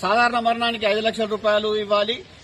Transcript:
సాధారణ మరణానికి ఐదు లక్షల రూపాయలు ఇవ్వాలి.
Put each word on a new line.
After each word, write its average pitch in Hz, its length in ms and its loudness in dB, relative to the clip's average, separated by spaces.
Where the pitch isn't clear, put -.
సాధారణ 233 360 2
మరణానికి 233 480 0
ఐదు 208 140 2
లక్షల 220 240 -2
రూపాయలు 214 520 0
ఇవ్వాలి. 208 460 0